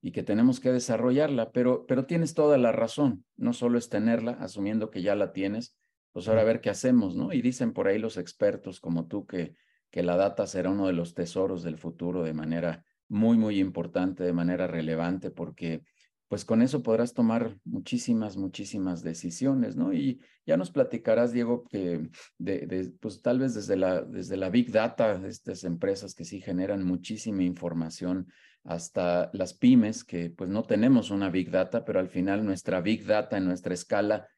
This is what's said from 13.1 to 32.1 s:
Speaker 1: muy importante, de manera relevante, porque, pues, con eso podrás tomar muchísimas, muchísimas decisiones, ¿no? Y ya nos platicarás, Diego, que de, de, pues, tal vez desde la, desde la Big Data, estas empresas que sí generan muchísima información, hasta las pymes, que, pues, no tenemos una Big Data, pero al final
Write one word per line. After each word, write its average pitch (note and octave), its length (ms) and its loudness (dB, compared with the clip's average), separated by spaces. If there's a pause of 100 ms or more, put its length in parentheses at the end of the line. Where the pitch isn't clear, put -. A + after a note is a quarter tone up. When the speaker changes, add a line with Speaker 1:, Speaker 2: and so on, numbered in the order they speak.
Speaker 1:
muy G#2+ 200 2
importante, F#2 640 -2
de F2+ 100 0
manera F2 360 0
relevante, E2 640 -4
porque, E2+ 500 -8 (460)
pues, - 160 -6
con A2+ 180 4
eso B2+ 200 2
podrás A#2 300 0
tomar A2+ 520 0
muchísimas, A2 720 -2
muchísimas F#2+ 680 -6
decisiones, A2 760 -2
¿no? C#4+ 160 -2
Y C#3 280 -2 (260)
ya D#3 100 2
nos F3+ 140 -2
platicarás, A#2 640 2
Diego, A#2+ 320 0
que F2 440 -4 (280)
de, F#2 300 -4
de, F#2 340 -4
pues, G#2+ 200 -10
tal B2 200 2
vez C3 140 0
desde G2+ 220 -2
la, F#2 260 2
desde F#2 340 -8
la F#2+ 120 -2
Big A#2+ 220 2
Data, G#2+ 560 2
estas F#2+ 380 -10
empresas F#2 500 -4
que E2+ 100 -14
sí F#2 160 -12
generan F#2+ 440 -2
muchísima F#2+ 580 -2
información, F2+ 840 -2 (360)
hasta F2 680 -2
las F#2 220 -4
pymes, A#2+ 500 6
que, E2+ 240 -6
pues, F2+ 220 -8
no G#2+ 120 -2
tenemos A2+ 480 4
una G2 200 -2
Big F2 200 -2
Data, F#2 360 0
pero F#2+ 140 2
al F2+ 80 -2
final G2 360 -2